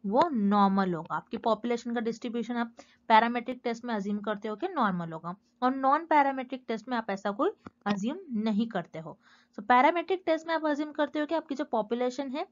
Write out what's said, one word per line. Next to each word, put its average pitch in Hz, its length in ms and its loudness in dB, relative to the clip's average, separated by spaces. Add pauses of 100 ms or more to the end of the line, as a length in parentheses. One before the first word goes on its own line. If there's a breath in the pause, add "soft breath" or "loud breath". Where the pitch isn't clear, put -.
वो 262 240 2
नॉर्मल 196 640 4
होगा। 160 220 -6
आपकी 170 220 -6
पॉपुलेशन 233 560 -2
का 233 80 -2
डिस्ट्रीब्यूशन 233 540 -4
आप 233 180 -4 (340 loud breath)
पैरामीट्रिक 240 560 4
टेस्ट 233 220 -4
में 240 80 -4
अज्यूम 208 260 -4
करते 208 280 -4
हो 214 80 -4
कि 320 120 -6
नॉर्मल 190 460 0
होगा, 170 220 -10 (280)
और 254 120 2
नॉन 277 300 2
पैरामीट्रिक 269 640 2
टेस्ट 220 220 -6
में 254 80 -2
आप 226 120 -6
ऐसा 202 220 -2
कोई 269 180 0 (360 loud breath)
अज्यूम 208 320 -2 (140)
नहीं 220 360 0
करते 170 320 -6
हो। 156 200 -14 (400 soft breath)
So, 202 80 -12
पैरामीट्रिक 330 580 4
टेस्ट 320 220 0
में 330 80 0
आप 320 100 -2
अज्यूम 302 260 -2
करते 294 280 -2
हो 302 60 0
कि 330 100 -2
आपकी 285 200 -4
जो 294 100 -4
पॉपुलेशन 247 640 -2
है, 302 220 -6